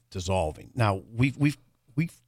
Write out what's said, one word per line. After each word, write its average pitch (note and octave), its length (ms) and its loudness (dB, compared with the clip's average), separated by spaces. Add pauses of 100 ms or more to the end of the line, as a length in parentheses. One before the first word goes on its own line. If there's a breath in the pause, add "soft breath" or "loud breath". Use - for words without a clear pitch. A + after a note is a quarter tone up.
(100)
dissolving, F2+ 640 -4
now, G#2 280 0 (120)
we've, B2+ 220 2
we've, D3 220 2 (380)
we've, E3 160 -2 (160)